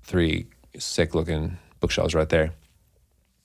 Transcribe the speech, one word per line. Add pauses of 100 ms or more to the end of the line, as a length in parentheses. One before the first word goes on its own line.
three (300)
sick
looking (220)
bookshelves
right
there. (920)